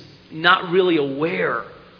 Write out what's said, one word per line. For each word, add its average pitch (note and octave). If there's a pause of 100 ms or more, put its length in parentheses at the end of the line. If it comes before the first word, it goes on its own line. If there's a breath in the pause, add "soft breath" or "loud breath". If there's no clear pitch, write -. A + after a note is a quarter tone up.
(300)
not F3
really F3+
aware C#3+ (360)